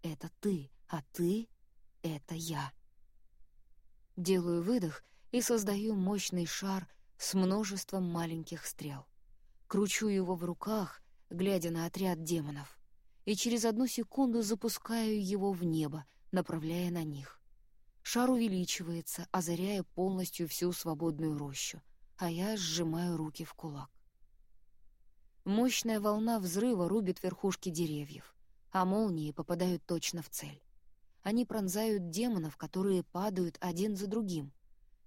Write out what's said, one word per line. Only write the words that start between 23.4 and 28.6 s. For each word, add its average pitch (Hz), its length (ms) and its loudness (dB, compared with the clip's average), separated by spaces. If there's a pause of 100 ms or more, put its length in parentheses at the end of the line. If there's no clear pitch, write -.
в - 80 -16
кулак. 143 360 -10 (1500)
Мощная 226 560 2
волна 214 400 2
взрыва 185 500 2
рубит 190 320 2
верхушки 185 480 -2
деревьев, 151 640 -4 (360)